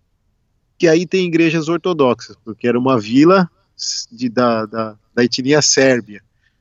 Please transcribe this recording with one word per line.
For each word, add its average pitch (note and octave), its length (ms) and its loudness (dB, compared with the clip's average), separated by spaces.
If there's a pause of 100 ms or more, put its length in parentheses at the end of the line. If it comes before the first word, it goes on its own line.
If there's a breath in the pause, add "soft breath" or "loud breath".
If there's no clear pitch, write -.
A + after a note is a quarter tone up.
(800)
que F3 100 2
aí E3 180 2
tem F#3+ 200 -2
igrejas E3 420 0
ortodoxas, D3+ 760 -2
porque A2+ 240 -6
era A#2+ 100 0
uma C3 220 2
vila D#3 500 2 (600)
de, B2 160 -6
da, A2+ 380 -2
da, A2 300 -8 (180)
da A#2+ 100 2
etnia C3+ 380 0
sérbia. B2 600 0 (380)